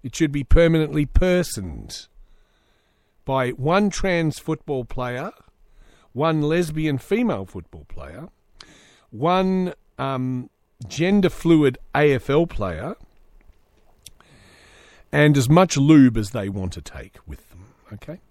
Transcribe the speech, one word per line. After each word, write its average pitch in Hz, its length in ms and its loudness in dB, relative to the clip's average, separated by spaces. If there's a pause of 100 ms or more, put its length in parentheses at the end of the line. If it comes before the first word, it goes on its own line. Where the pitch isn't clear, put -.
It - 140 -12
should 156 160 0
be 143 120 -4
permanently 156 600 4
personed 110 1000 -2 (1160)
by 131 260 -2
one 180 400 0
trans 170 480 -2
football 143 480 -6
player, 123 460 -8 (800)
one 156 280 0
lesbian 156 560 -2
female 196 480 -2
football 80 400 -16
player, 80 440 -14 (840)
one, 185 640 0 (240)
um, 127 500 -6 (380)
gender 185 420 0
fluid 151 480 2 (180)
A 143 200 4
F - 160 -4
L 160 160 2
player, 101 500 -6 (2250)
and 147 240 4
as 127 120 0
much 175 280 4
lube 139 400 6
as 107 140 -4
they 101 180 -6
want 95 240 -8
to - 80 -16
take - 460 -18
with 73 240 -18
them. 90 160 -20 (260)
Okay? 151 280 -18 (100)